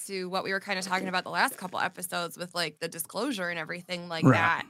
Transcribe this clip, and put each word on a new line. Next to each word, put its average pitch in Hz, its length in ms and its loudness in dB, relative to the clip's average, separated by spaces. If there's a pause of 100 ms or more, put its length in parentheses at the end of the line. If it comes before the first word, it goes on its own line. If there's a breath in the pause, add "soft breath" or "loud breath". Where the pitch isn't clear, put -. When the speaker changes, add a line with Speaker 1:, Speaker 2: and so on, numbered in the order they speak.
Speaker 1:
to 185 240 -4
what 185 140 0
we - 100 -2
were 190 60 0
kinda 190 240 -2
talking 190 240 0
about 180 160 0
the - 80 -8
last 214 260 2
couple 185 220 -4
episodes 180 580 -2
with, 180 160 -8
like, 165 260 -2
the 165 80 -2
disclosure 185 600 -4
and 170 100 -4
everything 175 480 -6
like 165 160 -2
Speaker 2:
Right. 165 140 10
Speaker 1:
that, 165 320 2